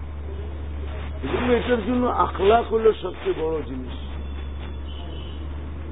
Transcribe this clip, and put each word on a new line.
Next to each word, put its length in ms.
এই 60
জন্য 240
এটার 340
জন্য 200
আখলাক 680
হলো 200
সবচেয়ে 500
বড় 200
জিনিস। 300